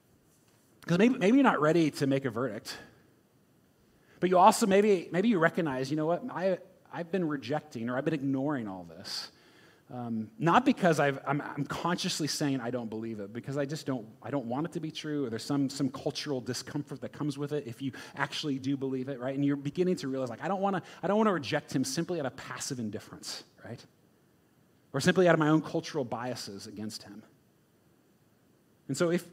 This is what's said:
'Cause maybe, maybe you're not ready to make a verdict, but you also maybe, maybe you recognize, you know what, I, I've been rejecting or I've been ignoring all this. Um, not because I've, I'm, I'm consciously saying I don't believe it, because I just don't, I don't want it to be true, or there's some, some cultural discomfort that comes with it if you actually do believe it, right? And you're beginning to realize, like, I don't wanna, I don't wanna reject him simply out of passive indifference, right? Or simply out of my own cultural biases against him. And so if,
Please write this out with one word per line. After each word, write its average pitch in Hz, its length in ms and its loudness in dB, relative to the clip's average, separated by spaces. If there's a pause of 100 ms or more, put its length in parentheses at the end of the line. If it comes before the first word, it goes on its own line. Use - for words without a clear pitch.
(880)
'Cause 170 120 2
maybe, 240 200 4
maybe 202 180 6
you're 277 80 6
not 170 160 4
ready 156 320 4
to - 140 0
make 139 180 2
a 131 60 0
verdict, 113 460 -6 (1400)
but 180 80 2
you 180 100 6
also 208 280 8
maybe, 196 440 4
maybe 190 180 2
you 220 100 4
recognize, 151 520 2
you 151 60 0
know 156 100 0
what, 165 240 0
I, 175 280 0 (340)
I've 165 180 -8
been 185 160 0
rejecting 135 600 -4
or 123 80 -2
I've 139 80 -2
been 160 100 2
ignoring 135 540 -2
all 92 160 -10
this. 85 480 -12 (600)
Um, 117 460 -6
not 180 260 6
because 180 360 4
I've, 143 260 2
I'm, 139 160 0
I'm - 220 -6
consciously 170 640 -2
saying 139 320 -2
I 117 100 -4
don't 120 180 -4
believe 110 320 -6
it, 101 120 -10
because 127 260 -6
I 147 60 0
just 143 200 -8
don't, 123 220 -4 (160)
I 110 80 -10
don't 131 160 -2
want 131 200 -2
it 165 60 -8
to 170 80 -6
be 156 100 -6
true, 147 360 -4
or 113 40 -6
there's 110 120 -6
some, 143 260 0
some 135 220 -2
cultural 139 500 -4
discomfort 127 600 -8
that 120 120 -10
comes 147 240 -4
with 143 160 -6
it 147 140 -4
if 117 160 -10
you 135 100 -4 (240)
actually 139 420 -4
do 135 180 -2
believe 131 320 -4
it, 139 100 -8
right? 131 160 -4
And 139 100 0
you're 143 120 2
beginning 175 400 -2
to 139 120 -8
realize, 131 220 -4
like, 113 120 -10
I 151 60 -4
don't 190 140 -2
wanna, 196 200 0 (200)
I 165 60 0
don't 202 100 4
wanna 214 140 6
reject 147 420 -2
him 131 100 2
simply 170 360 -2
out 139 60 -4
of 123 100 -6
passive 127 420 -8
indifference, - 640 -10 (200)
right? 117 200 -14 (1080)
Or 139 80 0
simply 180 280 6
out 165 60 10
of 160 60 4
my 151 80 4
own 156 120 6
cultural 151 440 -4
biases 117 600 -8
against 107 360 -10
him. 101 200 -18 (1700)
And 139 80 -4
so 175 140 2
if, 175 220 0